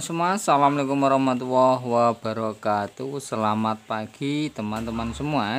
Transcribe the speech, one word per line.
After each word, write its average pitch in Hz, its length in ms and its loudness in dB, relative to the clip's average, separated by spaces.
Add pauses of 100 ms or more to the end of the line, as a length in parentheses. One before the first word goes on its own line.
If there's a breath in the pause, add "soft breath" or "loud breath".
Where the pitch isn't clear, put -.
semua, 170 320 0
Assalamualaikum 143 720 2
warahmatullahi 127 800 2
wabarakatuh. 113 1300 -2
Selamat 110 720 -2
pagi 139 640 -4
teman-teman 113 640 -6
semua 131 420 -2